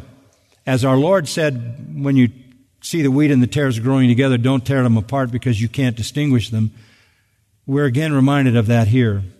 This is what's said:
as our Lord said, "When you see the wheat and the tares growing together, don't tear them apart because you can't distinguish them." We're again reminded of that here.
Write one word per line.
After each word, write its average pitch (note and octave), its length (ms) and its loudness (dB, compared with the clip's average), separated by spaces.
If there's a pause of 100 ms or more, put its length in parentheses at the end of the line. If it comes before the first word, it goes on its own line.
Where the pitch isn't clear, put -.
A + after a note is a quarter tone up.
(680)
as C3 160 0
our C3+ 140 2
Lord E3 320 2
said, C#3+ 760 -6
"When C#3 140 0
you B2 140 4 (500)
see E3+ 220 -4
the C#3 80 2
wheat C#3+ 200 2
and C3 120 4
the A#2+ 40 2
tares C3+ 340 -2
growing C3 280 2
together, B2+ 300 2
don't B2+ 260 0
tear C3+ 180 0
them A#2 140 2
apart C3 340 -4
because A#2+ 300 -2
you A#2 80 -2
can't B2+ 260 -2
distinguish B2 540 -2
them." A2 220 -2 (960)
We're C#3+ 180 0
again D3 300 -2
reminded C3+ 420 2
of A2+ 120 2
that A#2 200 2
here. G#2+ 360 0 (160)